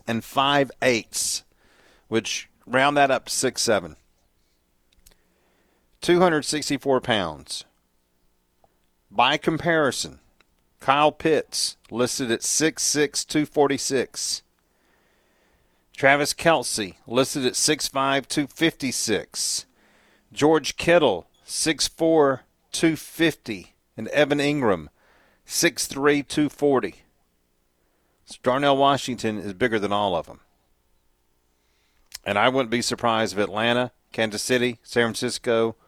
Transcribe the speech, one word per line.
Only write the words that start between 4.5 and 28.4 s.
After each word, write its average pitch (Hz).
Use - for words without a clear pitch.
Two 175
hundred 170
sixty-four 139
pounds. 85
By 123
comparison, 160
Kyle 147
Pitts -
listed 120
at 113
six -
six, -
two 151
forty-six. -
Travis 143
Kelce 120
listed 127
at 127
six -
five, 139
two 143
fifty-six. -
George 151
Kittle, 147
six -
four, 151
two 165
fifty. 123
And 110
Evan 143
Ingram, 127
six -
three, 143
two 151
forty. 123
So -